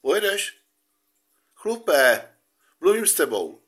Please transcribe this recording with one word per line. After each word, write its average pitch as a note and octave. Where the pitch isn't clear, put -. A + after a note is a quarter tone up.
Pojedeš? G3+
Chlupe, C#3+
mluvím G#3
s -
tebou. G2+